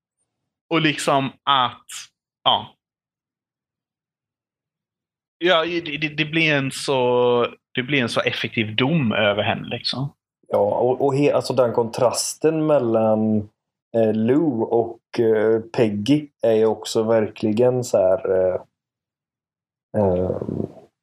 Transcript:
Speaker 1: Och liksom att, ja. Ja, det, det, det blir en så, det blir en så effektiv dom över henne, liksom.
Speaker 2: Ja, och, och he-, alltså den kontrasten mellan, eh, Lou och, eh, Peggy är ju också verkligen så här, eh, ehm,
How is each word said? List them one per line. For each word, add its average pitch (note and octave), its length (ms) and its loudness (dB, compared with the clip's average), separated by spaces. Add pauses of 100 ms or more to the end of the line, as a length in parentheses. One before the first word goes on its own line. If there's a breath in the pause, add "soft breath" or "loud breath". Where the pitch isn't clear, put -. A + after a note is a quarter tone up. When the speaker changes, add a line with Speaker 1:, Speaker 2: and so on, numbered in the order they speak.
(720)
Speaker 1:
Och D#3+ 100 2
liksom C#3+ 500 0 (140)
att, C3 420 0 (580)
ja. A2+ 300 -2 (2750)
Ja, E3 260 2
det, E3+ 160 -4
det, D3+ 280 -6
det D3+ 160 -4
blir D#3 300 0
en C3+ 160 0
så, B2 760 2 (280)
det C3 80 -2
blir C3+ 200 0
en A#2 60 0
så - 120 -2
effektiv G#2+ 560 -2
dom B2+ 360 2
över G#2 300 2
henne, G2+ 260 -4
liksom. A#2+ 440 -8 (360)
Speaker 2:
Ja, G#2+ 100 0
och, A2 480 0
och C3+ 80 0
he-, C#3+ 200 2
alltså B2+ 200 -2
den B2 180 2
kontrasten B2+ 920 0
mellan, A2 720 2 (600)
eh, A2 180 2
Lou A#2+ 480 0
och, - 580 -2
eh, A2 400 2
Peggy A2+ 680 0 (140)
är A#2 100 2
ju A2 140 4
också A2 360 -2
verkligen A2+ 840 0
så A#2 140 -2
här, F#2 320 2
eh, F#2 300 0 (1400)
ehm, F#2 680 -2 (360)